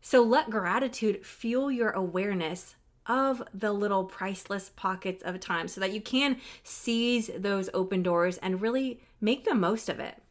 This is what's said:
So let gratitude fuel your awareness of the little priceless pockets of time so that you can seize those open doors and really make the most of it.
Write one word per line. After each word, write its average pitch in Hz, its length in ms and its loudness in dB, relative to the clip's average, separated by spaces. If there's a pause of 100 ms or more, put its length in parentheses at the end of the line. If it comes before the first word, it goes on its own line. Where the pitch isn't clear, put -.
So 247 220 6
let 233 260 4
gratitude 214 720 0
fuel 254 480 -2
your 233 200 2
awareness 180 840 -2 (300)
of 254 380 0 (100)
the 208 180 -2
little 202 340 2
priceless 190 720 -6
pockets 185 480 -4
of 185 160 -6
time 170 280 -4
so - 120 -10
that 190 140 0
you 214 80 -6
can 262 360 0 (260)
seize 233 760 0
those 190 380 0
open 190 260 0
doors 175 380 2
and 185 200 -2
really 240 400 -2 (220)
make 220 240 0
the 415 80 2
most 214 340 2
of - 120 -4
it. - 200 -10 (120)